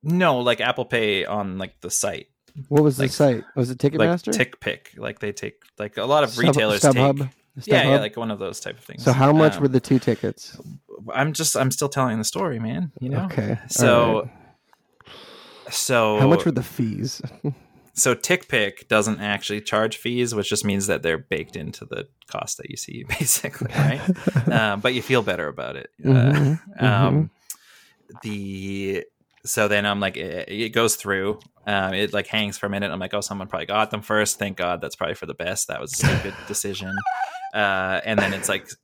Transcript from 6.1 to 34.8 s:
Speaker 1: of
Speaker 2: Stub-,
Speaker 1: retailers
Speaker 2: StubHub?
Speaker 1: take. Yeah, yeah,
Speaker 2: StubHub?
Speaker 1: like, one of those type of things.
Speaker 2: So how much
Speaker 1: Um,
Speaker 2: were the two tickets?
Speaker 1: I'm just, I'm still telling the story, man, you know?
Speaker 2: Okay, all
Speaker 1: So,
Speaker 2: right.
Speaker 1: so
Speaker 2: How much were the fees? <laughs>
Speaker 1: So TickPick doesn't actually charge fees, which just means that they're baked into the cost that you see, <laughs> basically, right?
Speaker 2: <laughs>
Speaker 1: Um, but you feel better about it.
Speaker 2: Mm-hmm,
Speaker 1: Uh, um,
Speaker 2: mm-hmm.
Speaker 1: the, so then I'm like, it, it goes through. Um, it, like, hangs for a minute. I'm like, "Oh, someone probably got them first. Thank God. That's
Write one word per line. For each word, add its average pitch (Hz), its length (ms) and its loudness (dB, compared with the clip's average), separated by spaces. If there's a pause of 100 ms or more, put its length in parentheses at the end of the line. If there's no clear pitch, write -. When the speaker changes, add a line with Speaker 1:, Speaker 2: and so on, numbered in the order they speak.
Speaker 1:
of 117 80 0
Speaker 2:
Stub-, 120 160 0
Speaker 1:
retailers 107 340 4
Speaker 2:
StubHub? 139 380 6
Speaker 1:
take. 139 80 -4 (400)
Yeah, - 160 6
yeah, 139 140 6
Speaker 2:
StubHub? - 20 6
Speaker 1:
like, 107 180 -4
one 117 140 -4
of 101 80 -6
those 95 200 -6
type - 180 -12
of - 60 -20
things. - 200 -14
Speaker 2:
So 127 80 6
how 135 220 6
much 156 220 8
Speaker 1:
Um, 113 80 -2
Speaker 2:
were 139 40 4
the 131 140 4
two 131 180 2
tickets? - 580 -4 (560)
Speaker 1:
I'm 143 200 0
just, 156 240 -2
I'm 131 140 2
still 139 180 -2
telling 127 280 0
the 110 60 -2
story, 151 360 -4
man, 131 320 -4 (100)
you 127 80 -6
know? 139 160 -2
Speaker 2:
Okay, 110 260 -2
all 113 60 -2 (100)
Speaker 1:
So, 120 540 4
Speaker 2:
right. 123 100 -10 (1400)
Speaker 1:
so 110 460 2
Speaker 2:
How 135 80 6
much 165 180 4
were 170 60 2
the 127 120 0
fees? 113 580 -6 (220)
<laughs> 143 100 -4 (420)
Speaker 1:
So 127 200 2
TickPick 120 720 -2
doesn't 107 320 2
actually 104 400 -4
charge 110 380 -2
fees, 120 360 -2
which 104 140 -2
just - 160 -2
means 98 240 0
that 80 160 -2
they're 80 140 0
baked - 400 -6
into - 260 -12
the - 240 -10 (200)
cost - 300 -8
that - 120 -18
you - 80 -14
see, - 260 -14
<laughs> - 60 -20 (100)
basically, - 560 -4
right? 143 240 2 (480)
Speaker 2:
<laughs> - 60 0
Speaker 1:
Um, 107 260 2
but 127 140 0
you 123 80 -2
feel 127 200 2
better 87 280 -2
about 69 260 -10
it. 67 140 -14 (120)
Speaker 2:
Mm-hmm, 139 520 4 (280)
Speaker 1:
Uh, 117 60 4
um, 104 420 4 (800)
Speaker 2:
mm-hmm. - 140 -20
Speaker 1:
the, 98 800 -6 (400)
so 107 240 0
then 104 180 2
I'm 101 140 2
like, 98 160 -2
it, 85 340 -8
it 110 200 -4
goes 113 260 2
through. 98 440 -2 (280)
Um, 98 260 0
it, 101 200 -2
like, 101 140 -2
hangs 104 300 -2
for 101 100 -6
a - 20 -2
minute. 98 200 -4
I'm 80 100 -6
like, 110 140 -8
"Oh, 104 80 -2
someone 95 280 -8
probably 82 160 -6
got 107 260 0
them 107 100 -6
first. 107 380 0
Thank 98 180 -4
God. 87 220 -2
That's 80 160 -8